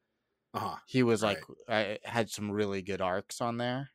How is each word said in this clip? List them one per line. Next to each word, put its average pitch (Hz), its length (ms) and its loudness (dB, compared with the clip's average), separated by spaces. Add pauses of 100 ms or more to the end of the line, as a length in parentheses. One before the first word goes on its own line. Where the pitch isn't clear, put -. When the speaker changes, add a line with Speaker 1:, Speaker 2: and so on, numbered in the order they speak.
(560)
Speaker 1:
Uh-huh. 107 220 -4 (100)
Speaker 2:
He 127 160 4
was, 113 180 6
Speaker 1:
Right. 104 160 2 (320)
Speaker 2:
like, 107 340 0
I, - 60 -12
had 110 220 0
some 104 180 -4
really 101 320 0
good 92 200 -4
arcs 95 380 -2
on 120 180 0
there, 123 380 -4